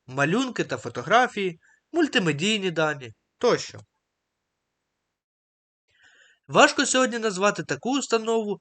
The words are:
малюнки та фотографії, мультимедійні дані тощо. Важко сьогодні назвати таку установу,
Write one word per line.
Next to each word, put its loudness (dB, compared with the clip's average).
малюнки 0
та -6
фотографії, 0
мультимедійні 0
дані -4
тощо. 0
Важко 4
сьогодні 2
назвати 0
таку -4
установу, -2